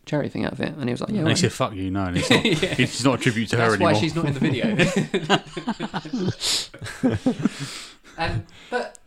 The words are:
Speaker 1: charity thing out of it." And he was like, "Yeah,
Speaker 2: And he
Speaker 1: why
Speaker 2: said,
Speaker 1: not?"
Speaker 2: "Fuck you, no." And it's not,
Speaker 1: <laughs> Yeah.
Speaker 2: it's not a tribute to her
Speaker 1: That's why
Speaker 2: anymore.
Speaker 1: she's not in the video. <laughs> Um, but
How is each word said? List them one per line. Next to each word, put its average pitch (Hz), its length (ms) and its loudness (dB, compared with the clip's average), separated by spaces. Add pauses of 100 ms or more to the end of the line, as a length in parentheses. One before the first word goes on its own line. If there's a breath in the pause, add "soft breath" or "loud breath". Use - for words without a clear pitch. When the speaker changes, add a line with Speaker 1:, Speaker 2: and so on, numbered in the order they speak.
Speaker 1:
charity 147 220 -2
thing - 160 -4
out - 80 -2
of - 80 -8
it." - 160 -2
And 147 80 -8
he 120 80 0
was - 80 -4
like, - 100 -4
"Yeah, 208 100 0
Speaker 2:
And 156 80 2
he 110 40 4
Speaker 1:
why - 20 4
Speaker 2:
said, - 120 4
Speaker 1:
not?" 107 80 2
Speaker 2:
"Fuck 107 200 -2
you, 95 160 -4
no." 98 140 0
And 87 140 -2
it's - 120 0
not, 226 140 6
Speaker 1:
<laughs> - 0 -
Yeah. 170 340 2
Speaker 2:
it's 120 240 0
not 123 160 4
a - 40 -4
tribute 113 260 2
to - 80 0
her 117 140 4
Speaker 1:
That's 104 100 4
why - 100 4
Speaker 2:
anymore. - 120 4
Speaker 1:
she's 156 120 0
not 165 120 0
in 143 80 0
the 139 60 -4
video. 139 360 2
<laughs> - 2750 -2 (600 loud breath)
Um, 165 260 -2 (240 loud breath)
but 240 380 -6